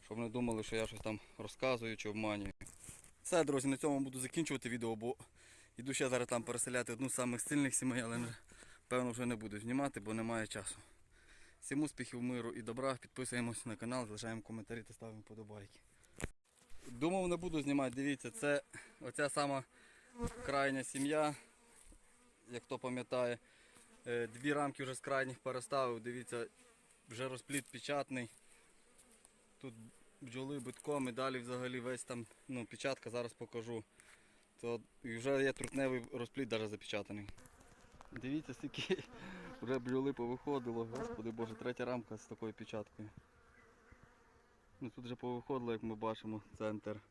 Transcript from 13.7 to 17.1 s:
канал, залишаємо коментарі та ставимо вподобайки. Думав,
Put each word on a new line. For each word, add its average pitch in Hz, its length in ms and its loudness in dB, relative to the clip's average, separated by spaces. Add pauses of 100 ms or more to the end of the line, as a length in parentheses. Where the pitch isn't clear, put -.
канал, 123 300 -2
залишаємо 110 360 -4
коментарі 113 420 -6
та 110 100 -16
ставимо 110 260 -10
вподобайки. 104 600 -14 (1080)
Думав, 165 400 2